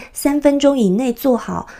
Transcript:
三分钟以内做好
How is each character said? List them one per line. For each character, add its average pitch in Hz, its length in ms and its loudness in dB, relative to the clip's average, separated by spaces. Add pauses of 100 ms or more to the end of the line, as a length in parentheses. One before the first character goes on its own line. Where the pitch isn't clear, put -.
(140)
三 285 260 -2
分 285 180 2
钟 277 200 2
以 208 120 2
内 240 220 0
做 247 240 0
好 180 300 -8 (140)